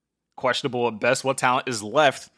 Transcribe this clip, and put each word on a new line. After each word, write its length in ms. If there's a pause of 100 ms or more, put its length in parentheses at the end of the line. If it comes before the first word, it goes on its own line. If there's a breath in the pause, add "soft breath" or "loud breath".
(360)
Questionable 520
at 120
best 240
what 140
talent 300
is 160
left. 540